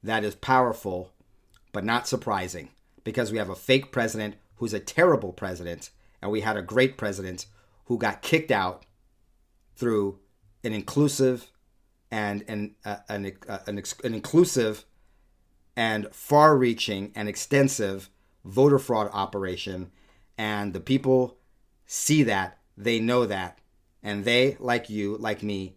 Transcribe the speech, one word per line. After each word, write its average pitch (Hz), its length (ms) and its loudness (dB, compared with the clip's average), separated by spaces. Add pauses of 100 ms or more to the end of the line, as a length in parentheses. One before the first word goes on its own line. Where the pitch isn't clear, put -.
That 107 220 -2
is 101 100 -4
powerful, 120 760 0 (600)
but 101 120 -6
not 117 240 0
surprising, 92 640 -4 (340)
because 110 280 -2
we 113 60 -2
have 98 120 -4
a 90 60 -8
fake 135 360 0
president 107 440 -4 (200)
who's 113 160 -6
a 104 80 -4
terrible 151 520 2
president, 87 580 -10 (320)
and 98 80 -4
we 104 120 -2
had 107 140 -2
a 98 60 -6
great 127 340 2
president 92 500 -6 (400)
who 120 120 0
got 104 240 -2
kicked 156 280 0
out 92 360 0 (880)
through 104 440 0 (460)
an 113 80 -2
inclusive 135 800 0 (600)
and, 104 360 -4
and, 104 280 -6 (100)
uh, 104 140 -8 (100)
an, 98 240 -6 (160)
uh, 101 180 -8
an 101 100 -8
ex-, - 280 -10
an 117 100 -2
inclusive 120 720 0 (880)
and 110 400 -2
far-reaching 127 1000 4
and 104 160 -4
extensive 104 800 0 (340)
voter 135 340 4
fraud 110 360 0
operation. 95 760 -6 (460)
And 104 380 -4
the 92 60 -6
people 127 580 2 (480)
see - 380 2
that, 98 340 -2 (180)
they 113 240 0
know 120 240 4
that, 95 340 -4 (440)
and 101 240 -4
they, 127 340 4
like 120 300 -2
you, 107 260 -4
like 107 260 -4
me 98 340 -6